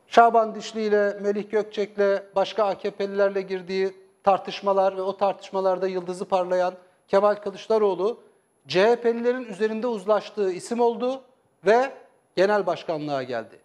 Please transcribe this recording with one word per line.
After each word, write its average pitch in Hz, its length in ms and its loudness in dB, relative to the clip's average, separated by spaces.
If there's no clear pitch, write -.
Şaban 226 480 4
Dişli 214 260 -8
ile 208 400 0
Melih 202 300 -4
Gökçek'le 202 840 -2
başka 196 300 0
A 190 120 -2
K 202 140 -6
P'lilerle 196 500 -2
girdiği 190 520 -4
tartışmalar 190 760 2
ve 190 40 -4
o 190 160 -4
tartışmalarda 190 680 0
yıldızı 185 380 -6
parlayan 185 480 0
Kemal 208 280 4
Kılıçdaroğlu, 202 840 0
C 180 200 4
H 240 80 4
P'lilerin 233 500 -2
üzerinde 220 420 -4
uzlaştığı 202 640 -2
isim 180 280 -6
oldu 240 420 0
ve 240 260 4
genel 196 300 2
başkanlığa 151 580 -4
geldi. 120 420 -8